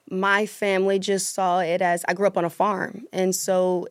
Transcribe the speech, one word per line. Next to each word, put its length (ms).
my 360
family 540
just 340
saw 280
it 200
as, 260
I 60
grew 140
up 100
on 80
a 40
farm. 600
And 240
so, 560